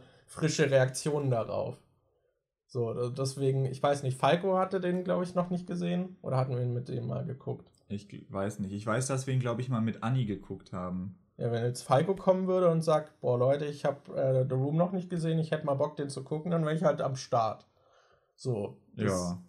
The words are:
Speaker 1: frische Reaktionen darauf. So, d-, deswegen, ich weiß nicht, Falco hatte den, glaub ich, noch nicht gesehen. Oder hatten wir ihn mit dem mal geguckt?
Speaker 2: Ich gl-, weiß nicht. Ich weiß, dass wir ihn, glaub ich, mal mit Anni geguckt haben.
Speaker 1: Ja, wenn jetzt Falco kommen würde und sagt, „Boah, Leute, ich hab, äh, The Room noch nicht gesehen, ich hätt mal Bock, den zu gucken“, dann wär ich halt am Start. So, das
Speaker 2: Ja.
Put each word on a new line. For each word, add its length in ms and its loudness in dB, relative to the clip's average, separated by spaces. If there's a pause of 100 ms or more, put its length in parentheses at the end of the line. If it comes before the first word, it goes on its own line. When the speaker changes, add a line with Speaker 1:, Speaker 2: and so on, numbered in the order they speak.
(260)
Speaker 1:
frische 460 0
Reaktionen 580 2
darauf. 480 -2 (880)
So, 280 -4
d-, 220 -4
deswegen, 500 0
ich 180 -6
weiß 200 2
nicht, 140 -2
Falco 400 4
hatte 240 0
den, 220 -2
glaub 180 0
ich, 140 -6
noch 160 0
nicht 160 -4
gesehen. 560 -4
Oder 140 0
hatten 180 0
wir 80 -2
ihn 100 -2
mit 140 -6
dem 200 -6
mal 180 -4
geguckt? 440 -10 (200)
Speaker 2:
Ich 180 -8
gl-, 220 -16
weiß 300 -4
nicht. 120 -4
Ich 140 -8
weiß, 220 0
dass 200 -2
wir 60 0
ihn, 80 2
glaub 180 -2
ich, 100 -4
mal 120 0
mit 200 -2
Anni 240 0
geguckt 480 -8
haben. 460 -8 (180)
Speaker 1:
Ja, 140 -2
wenn 140 4
jetzt 180 0
Falco 320 4
kommen 320 2
würde 220 6
und 140 4
sagt, 360 0
„Boah, 180 2
Leute, 280 4
ich 200 -6
hab, 240 -2
äh, 380 2
The 80 0
Room 220 2
noch 140 4
nicht 180 -4
gesehen, 300 0
ich 120 0
hätt 140 -2
mal 80 2
Bock, 240 -2
den 120 -4
zu 140 -8
gucken“, 280 -4
dann 140 2
wär 80 0
ich 100 0
halt 180 4
am 140 -2
Start. 520 0 (680)
So, 420 -4 (180)
das 160 0
Speaker 2:
Ja. 380 -2